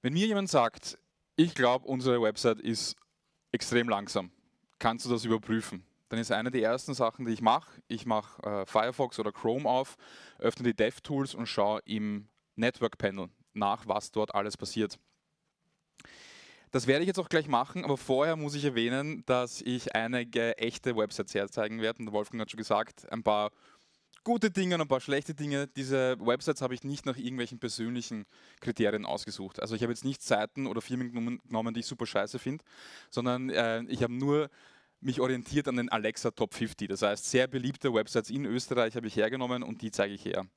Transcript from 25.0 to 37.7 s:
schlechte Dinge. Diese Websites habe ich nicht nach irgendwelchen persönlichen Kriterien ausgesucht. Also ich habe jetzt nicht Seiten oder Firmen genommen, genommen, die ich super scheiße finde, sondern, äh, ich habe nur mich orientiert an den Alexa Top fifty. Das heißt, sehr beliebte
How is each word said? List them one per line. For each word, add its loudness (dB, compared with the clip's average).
schlechte 0
Dinge. -2
Diese 0
Websites 2
habe -2
ich -10
nicht -6
nach -2
irgendwelchen -6
persönlichen -6
Kriterien 2
ausgesucht. -8
Also -4
ich 0
habe 0
jetzt -6
nicht -4
Seiten 0
oder -4
Firmen -4
genommen, -4
genommen, -2
die -6
ich -8
super -6
scheiße -2
finde, -6
sondern, 0
äh, 0
ich -2
habe 0
nur 2
mich -2
orientiert 0
an 0
den 0
Alexa 0
Top -2
fifty. -4
Das -2
heißt, 2
sehr 4
beliebte -2